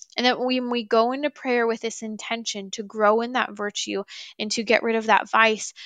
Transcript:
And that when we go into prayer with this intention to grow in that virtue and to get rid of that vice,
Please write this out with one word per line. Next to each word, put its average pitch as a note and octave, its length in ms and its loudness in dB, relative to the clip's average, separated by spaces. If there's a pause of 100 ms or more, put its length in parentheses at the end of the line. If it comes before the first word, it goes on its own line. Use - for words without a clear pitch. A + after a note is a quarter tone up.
(160)
And A#3+ 100 2
that A#3 120 4
when B3+ 320 0
we A#3+ 140 -2
go A3+ 260 2
into C#4+ 180 -2
prayer A#3+ 380 -2
with A#3 140 -2
this A3+ 220 -8
intention G#3+ 720 -8
to G#3+ 120 -10
grow G#3+ 360 4
in A#3 120 -4
that A3+ 200 -2
virtue G#3 520 -6 (340)
and G#3+ 140 -6
to A#3 100 -2
get A3 220 4
rid A3+ 100 2
of A3 120 -2
that G#3 220 4
vice, A3 460 2 (120)